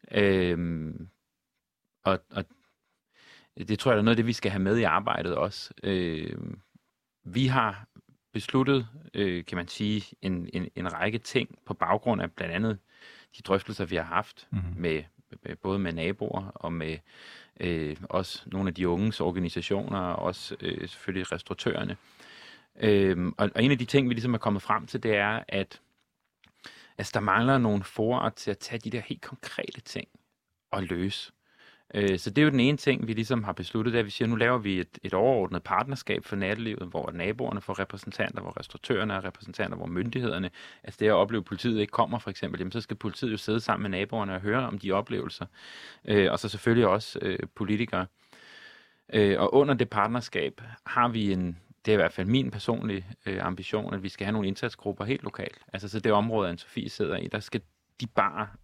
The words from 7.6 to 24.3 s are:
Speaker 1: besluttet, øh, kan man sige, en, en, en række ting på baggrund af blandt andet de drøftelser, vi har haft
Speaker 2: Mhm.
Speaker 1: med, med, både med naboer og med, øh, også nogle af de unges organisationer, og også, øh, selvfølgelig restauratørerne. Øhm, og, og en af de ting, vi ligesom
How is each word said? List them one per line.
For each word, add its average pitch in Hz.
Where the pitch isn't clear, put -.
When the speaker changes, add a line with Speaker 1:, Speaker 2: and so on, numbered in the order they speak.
Speaker 1:
besluttet, 131
øh, 90
kan -
man 90
sige, 104
en, 90
en, 90
en 90
række 98
ting -
på 101
baggrund 98
af 85
blandt 85
andet 107
de -
drøftelser, 98
vi 85
har 80
haft 85
Speaker 2:
Mhm. 95
Speaker 1:
med, 82
med, 76
både 95
med 87
naboer 95
og 85
med, 80
øh, 80
også -
nogle 95
af 85
de 90
unges 98
organisationer, 92
og 90
også, -
øh, -
selvfølgelig -
restauratørerne. 95
Øhm, 95
og, 104
og 113
en 139
af 139
de 123
ting, 135
vi 123
ligesom 117